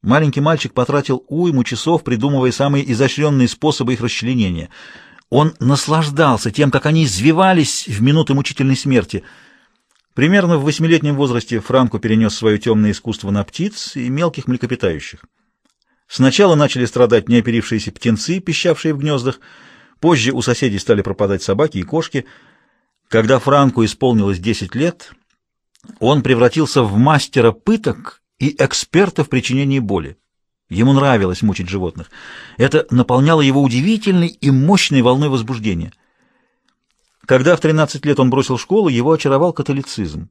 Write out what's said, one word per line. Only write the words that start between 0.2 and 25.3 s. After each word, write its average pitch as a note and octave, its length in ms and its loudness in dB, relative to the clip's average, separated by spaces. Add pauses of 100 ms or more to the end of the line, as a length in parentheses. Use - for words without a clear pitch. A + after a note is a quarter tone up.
мальчик D3 320 -2
потратил C3+ 540 -2
уйму D3 380 0
часов, D#3 400 -2
придумывая B2+ 480 0
самые C#3 400 -2
изощрённые C3+ 560 0
способы C3 460 -2
их G#2+ 60 -8
расчленения. A2+ 680 -4 (600)
Он D3+ 280 2
наслаждался C#3+ 960 0
тем, C#3+ 180 0
как C3+ 160 -2
они D#3 180 2
извивались D#3 840 0
в G#2 120 -4
минуты C#3+ 340 2
мучительной C3+ 420 0
смерти. A#2 480 -2 (920)
Примерно E3+ 440 0
в C#3 40 -4
восьмилетнем D3 540 0
возрасте A#2+ 420 -2
Франко A#2+ 400 0
перенёс A2 380 0
своё G#2+ 220 0
тёмное G#2+ 340 2
искусство G2+ 400 -6
на G2+ 100 -2
птиц - 540 -8
и B2 120 -6
мелких D3 380 -4
млекопитающих. A#2 760 -6 (840)
Сначала E3 480 2
начали C#3 300 0
страдать A#2 460 2
неоперившиеся A#2 600 0
птенцы, A#2 480 -2
пищавшие D#3+ 540 -2
в C#3+ 60 -4
гнёздах. C#3 420 -4 (600)
Позже C#3 320 2
у B2 100 -4
соседей A#2 360 -2
стали G#2 220 2
пропадать G2 420 -2
собаки A#2 360 -2
и F#2 40 -4
кошки. C#3+ 440 -6 (840)
Когда A2+ 300 2
Франку C#3 460 2
исполнилось G#2+ 540 0
десять F#2+ 360 -4
лет, E3 380 -6 (880)